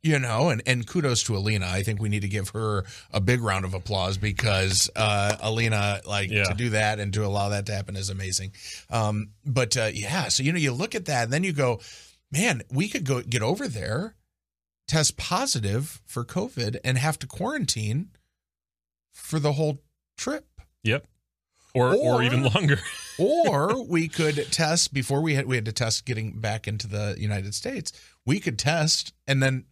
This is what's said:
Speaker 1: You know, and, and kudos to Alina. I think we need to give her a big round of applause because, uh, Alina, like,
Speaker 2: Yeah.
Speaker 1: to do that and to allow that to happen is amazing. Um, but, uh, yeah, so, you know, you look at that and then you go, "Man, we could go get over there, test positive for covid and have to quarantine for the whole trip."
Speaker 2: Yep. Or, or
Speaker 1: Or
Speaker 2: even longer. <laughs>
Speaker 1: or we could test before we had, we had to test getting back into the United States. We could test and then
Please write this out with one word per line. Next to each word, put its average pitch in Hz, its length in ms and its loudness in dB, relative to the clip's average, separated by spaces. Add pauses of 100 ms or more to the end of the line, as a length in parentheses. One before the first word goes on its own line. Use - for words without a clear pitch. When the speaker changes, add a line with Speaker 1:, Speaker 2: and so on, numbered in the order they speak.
Speaker 1:
You 156 180 4
know, 123 300 2
and, 110 160 0
and 123 200 0
kudos 139 380 0
to 110 120 0
Alina. 98 300 0
I 92 160 -2
think 104 180 -2
we 113 80 0
need 101 140 0
to 101 60 -2
give 98 220 -4
her 107 340 -2 (280)
a - 80 0
big 120 200 4
round 95 240 0
of 92 100 -4
applause 95 440 -2
because, 98 760 2
uh, 104 460 2
Alina, 107 680 0
like, 101 240 -2
Speaker 2:
Yeah. 104 140 2
Speaker 1:
to 90 100 2
do 117 160 0
that 107 300 2
and 101 140 -2
to 107 100 2
allow 101 240 0
that 101 180 -2
to 107 80 -4
happen 101 220 -6
is 98 140 -4
amazing. 95 420 -4 (380)
Um, 107 400 0 (140)
but, 127 320 2
uh, 110 160 2
yeah, 120 360 -2
so, - 160 2
you 151 80 4
know, 175 60 0
you 143 140 2
look 165 220 -4
at 196 120 -6
that 127 180 2
and 113 80 -2
then 156 100 2
you 190 100 0
go, 127 280 0 (500)
"Man, 156 400 2
we 160 180 0
could 214 160 -4
go 127 180 0
get 117 200 0
over 180 240 0
there, 135 480 -4 (720)
test 156 300 2
positive 143 880 -2
for 120 180 -8
covid 127 600 -4
and 127 140 2
have 151 220 0
to 139 60 -8
quarantine 170 840 -2 (1000)
for - 280 -4
the 147 140 2
whole 151 280 0 (340)
trip." 302 300 -6 (380)
Speaker 2:
Yep. 113 220 0 (680)
Or, 127 200 6
or 277 200 4
Speaker 1:
Or 233 80 4
Speaker 2:
even 123 220 4
longer. 135 340 4 (220)
<laughs> - 180 -16
Speaker 1:
or 233 680 2
we 165 240 0
could 151 440 0
test 165 420 2
before 139 260 0
we 160 140 2
had, 135 120 0
we 127 100 0
had 110 80 -2
to 110 80 -4
test 110 340 -2
getting 110 340 -4
back 110 280 -4
into 104 180 -4
the 104 320 -4
United 104 360 -2
States. 247 380 -6 (320)
We 151 160 2
could 123 180 -4
test 156 540 2 (140)
and 135 160 2
then 131 300 2